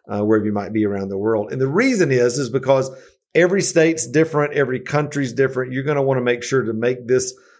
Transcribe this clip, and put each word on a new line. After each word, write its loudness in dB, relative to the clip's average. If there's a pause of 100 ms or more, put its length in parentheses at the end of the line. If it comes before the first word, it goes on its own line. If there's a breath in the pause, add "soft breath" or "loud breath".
uh, -2
wherever 2
you -2
might -6
be 2
around -4
the -6
world. -2
And -4
the 0
reason 2
is, 2
is -4
because 0 (460 loud breath)
every 4
state's 2
different, 0
every 0
country's -2
different. 0
You're -4
gonna 0
wanna 2
make 0
sure 0
to -4
make -2
this, 2 (280 soft breath)